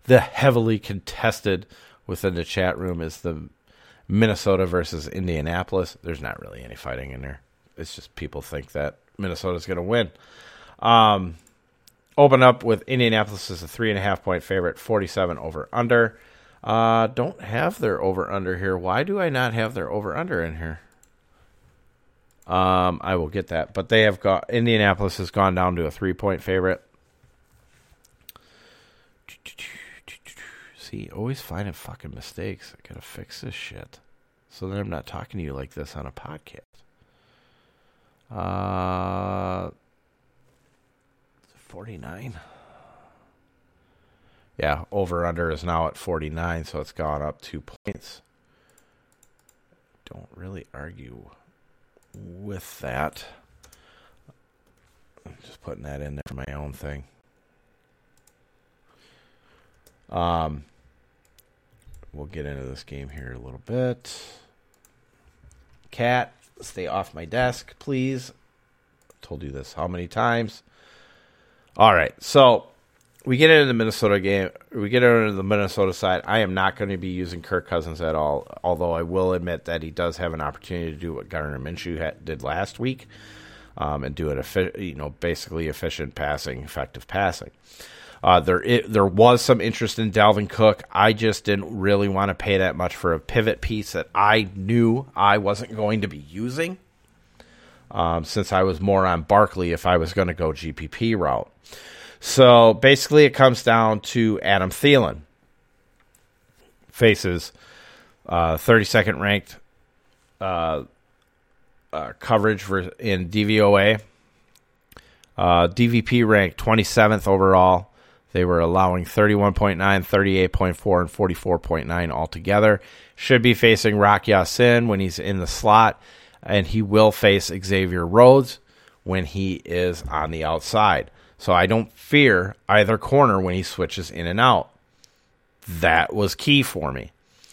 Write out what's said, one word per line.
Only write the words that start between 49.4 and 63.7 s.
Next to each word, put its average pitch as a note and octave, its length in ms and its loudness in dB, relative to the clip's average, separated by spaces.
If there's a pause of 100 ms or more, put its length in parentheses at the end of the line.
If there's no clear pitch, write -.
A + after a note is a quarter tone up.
Don't - 240 -20
really F#2 380 -16
argue B1+ 560 -18 (840)
with F#2+ 640 -16
that. C#2 460 -10 (2000)
I'm D#2 200 -20
just - 160 -20
putting - 220 -16
that C#2+ 180 -12
in C#2+ 140 -12
there C#2+ 120 -14
for C2+ 60 -16
my C#2 200 -14
own D2 200 -12
thing. C#2+ 300 -14 (3000)
Um, E2 560 -4 (1500)
we'll D2 140 -16
get D2 220 -12
into C#2 160 -12
this C2 200 -16
game C#2 260 -16
here C2+ 240 -16
a B1 60 -16
little B1+ 260 -20
bit. B2 580 -8 (1700)